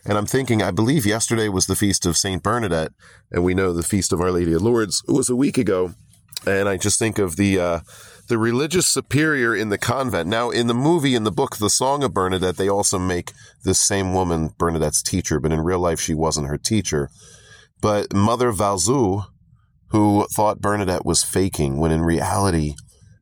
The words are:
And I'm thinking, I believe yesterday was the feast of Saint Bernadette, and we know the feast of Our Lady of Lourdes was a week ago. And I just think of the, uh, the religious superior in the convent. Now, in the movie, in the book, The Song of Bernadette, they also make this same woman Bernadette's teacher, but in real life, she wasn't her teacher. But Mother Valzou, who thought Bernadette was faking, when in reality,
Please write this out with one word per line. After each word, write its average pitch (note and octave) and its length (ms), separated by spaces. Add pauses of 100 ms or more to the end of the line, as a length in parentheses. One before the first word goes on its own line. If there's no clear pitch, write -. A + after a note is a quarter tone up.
And G#2 120
I'm G#2 80
thinking, B2 360
I F#2+ 100
believe A2 340
yesterday A2 440
was F#2 180
the F#2+ 80
feast G2 300
of E2+ 120
Saint F#2+ 260
Bernadette, G2 480 (400)
and F2 120
we F#2 100
know F#2+ 180
the E2+ 120
feast F#2+ 280
of E2+ 100
Our F#2 100
Lady F2 220
of E2 80
Lourdes A2 460
was B2+ 220
a B2+ 60
week D3+ 220
ago. F#2 360 (520)
And G2 240
I F#2+ 80
just G#2 220
think A2 200
of F2+ 160
the, G2 240
uh, E2+ 200 (480)
the A#2+ 100
religious C3+ 500
superior C3+ 680
in G#2+ 140
the G2+ 80
convent. A#2+ 520
Now, A#2 200
in A#2 180
the A#2+ 60
movie, C#3 420
in A2+ 80
the G#2+ 80
book, C3 260
The G#2 120
Song C#3 340
of G#2+ 100
Bernadette, F#2 440
they G2 120
also G2 300
make F2+ 320 (320)
this F#2 160
same F#2+ 340
woman E2+ 440
Bernadette's E2 440
teacher, E2 380
but D2+ 120
in D#2 100
real F2+ 180
life, E2+ 200
she - 140
wasn't D2+ 340
her D2 100
teacher. D2+ 520 (720)
But G#2 320
Mother A#2 380
Valzou, G2+ 760 (640)
who G#2 420
thought G#2 300
Bernadette G2+ 440
was E2 180
faking, D#2 540
when D#2+ 140
in D#2+ 100
reality, E2 760 (460)